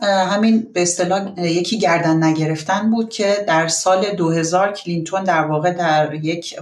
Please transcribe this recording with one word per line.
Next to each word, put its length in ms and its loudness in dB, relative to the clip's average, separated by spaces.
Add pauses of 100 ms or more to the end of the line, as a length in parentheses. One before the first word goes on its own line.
اه، 80 0
همین 640 2
به 80 0
اصطلاح، 560 -2
اه، 140 0
یکی 280 -2
گردن 440 2
نگرفتن 680 0
بود 180 0
که 380 0
در 200 2
سال 480 0
دو 140 0
هزار 420 0
کلینتون 520 -4
در 180 2
واقع 300 0
در 420 0
یک 480 -6